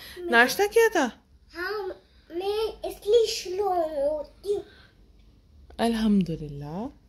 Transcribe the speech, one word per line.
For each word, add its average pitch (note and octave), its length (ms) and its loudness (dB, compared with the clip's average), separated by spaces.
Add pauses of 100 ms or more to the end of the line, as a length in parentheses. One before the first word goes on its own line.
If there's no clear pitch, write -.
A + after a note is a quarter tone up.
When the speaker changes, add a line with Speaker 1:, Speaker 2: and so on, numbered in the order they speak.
(180)
Speaker 1:
मैं F4 120 -8
Speaker 2:
नाश्ता B3+ 360 4
किया A4+ 220 4
था? F4+ 160 2 (500)
Speaker 1:
हाँ, F#4+ 320 -6 (440)
मैं G4 600 -4
इसलिए A4 360 4
स्लो F#4+ 440 -4
होती D#4 840 -2
हूँ। F4 100 -4 (1160)
Speaker 2:
अल्हम्दुलिल्लाह। F3 1040 0 (220)